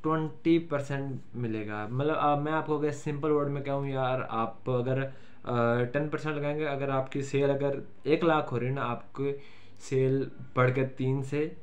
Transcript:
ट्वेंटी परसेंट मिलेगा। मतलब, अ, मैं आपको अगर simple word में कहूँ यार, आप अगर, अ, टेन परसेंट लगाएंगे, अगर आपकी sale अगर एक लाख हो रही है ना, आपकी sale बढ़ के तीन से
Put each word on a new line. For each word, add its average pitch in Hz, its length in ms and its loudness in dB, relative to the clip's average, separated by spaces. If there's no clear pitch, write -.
ट्वेंटी 160 560 2
परसेंट 139 600 -4
मिलेगा। 107 520 -4
मतलब, 139 280 2
अ, 147 200 4
मैं 147 160 0
आपको 151 260 0
अगर 147 140 2
simple 147 380 -2
word 143 200 4
में 139 140 -4
कहूँ 139 260 -2
यार, 131 320 0
आप - 480 -4
अगर, 131 320 2
अ, 120 840 0
टेन 143 240 0
परसेंट 151 260 -2
लगाएंगे, 147 300 -2
अगर 139 240 -2
आपकी 135 320 0
sale 139 280 2
अगर 139 320 0
एक 160 180 4
लाख 156 280 4
हो 123 60 0
रही 120 120 0
है 135 60 0
ना, 135 80 -2
आपकी 131 560 -4
sale 131 520 2
बढ़ 127 160 6
के 131 120 2
तीन 131 400 0
से 151 400 -2